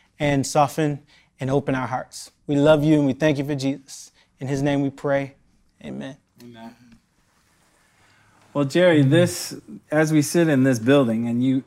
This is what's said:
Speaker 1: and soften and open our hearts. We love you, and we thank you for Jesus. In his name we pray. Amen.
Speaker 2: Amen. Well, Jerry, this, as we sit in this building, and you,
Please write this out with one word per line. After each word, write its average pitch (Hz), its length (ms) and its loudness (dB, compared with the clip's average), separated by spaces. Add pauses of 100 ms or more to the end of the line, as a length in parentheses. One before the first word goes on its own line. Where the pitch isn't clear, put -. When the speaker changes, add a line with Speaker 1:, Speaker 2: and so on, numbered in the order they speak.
(200)
Speaker 1:
and 143 260 0
soften 147 560 -2 (380)
and 131 100 -6
open 139 240 -2
our 127 140 -6
hearts. - 420 -12 (160)
We 147 120 -2
love 147 260 4
you, 156 140 4
and 143 100 2
we 131 60 0
thank 151 240 0
you 139 80 -6
for 147 100 -6
Jesus. - 560 -8 (280)
In 131 80 -10
his 139 140 -4
name 143 200 0
we 139 80 -2
pray. 139 460 -4 (480)
Amen. 113 340 -14 (260)
Speaker 2:
Amen. 117 320 -20 (1800)
Well, 143 120 -2
Jerry, 165 380 4
this, 165 520 0 (360)
as 156 200 0
we 156 120 4
sit 170 240 0
in 135 160 2
this 131 160 2
building, 117 480 2
and 120 160 -2
you, 131 240 0